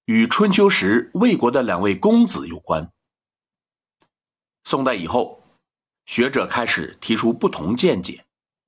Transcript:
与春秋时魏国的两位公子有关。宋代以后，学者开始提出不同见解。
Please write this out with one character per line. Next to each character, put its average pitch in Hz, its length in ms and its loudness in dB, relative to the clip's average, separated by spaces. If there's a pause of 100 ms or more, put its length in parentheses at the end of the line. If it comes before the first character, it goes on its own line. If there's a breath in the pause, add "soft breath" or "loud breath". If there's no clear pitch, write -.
与 113 200 2
春 202 240 2
秋 196 200 4
时 104 460 0
魏 214 200 2
国 117 160 0
的 131 100 0
两 95 200 -2
位 101 120 0
公 233 320 4
子 - 220 -4
有 85 100 -12
关。 80 320 -4 (1700)
宋 139 180 -2
代 131 140 0
以 87 120 -8
后， - 360 -4 (640)
学 127 260 0
者 113 160 -2
开 120 180 -4
始 85 360 -6
提 113 160 -2
出 113 160 0
不 - 160 -2
同 87 260 -4
见 123 260 0
解。 - 240 -14 (420)